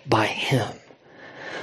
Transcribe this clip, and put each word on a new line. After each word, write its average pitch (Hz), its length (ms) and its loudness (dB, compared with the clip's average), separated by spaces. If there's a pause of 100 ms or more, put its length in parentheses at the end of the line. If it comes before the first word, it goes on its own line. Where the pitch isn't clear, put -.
by 107 220 4
Him. - 420 0 (960)